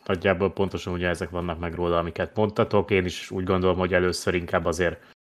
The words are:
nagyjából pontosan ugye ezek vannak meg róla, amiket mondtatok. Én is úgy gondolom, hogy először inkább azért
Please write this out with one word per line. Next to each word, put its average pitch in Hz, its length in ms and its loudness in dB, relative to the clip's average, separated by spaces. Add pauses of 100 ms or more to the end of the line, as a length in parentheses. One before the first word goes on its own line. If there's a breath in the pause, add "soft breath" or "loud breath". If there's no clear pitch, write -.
nagyjából 95 480 2
pontosan 92 400 -2
ugye 87 140 -2
ezek 85 220 -2
vannak 87 300 -6
meg 85 140 -6
róla, 85 240 0
amiket 85 380 -2
mondtatok. 104 560 2
Én 95 140 4
is - 260 -8
úgy 95 120 -2
gondolom, 92 340 2
hogy 92 160 2
először 90 400 2
inkább 87 320 0
azért 87 480 -2 (140)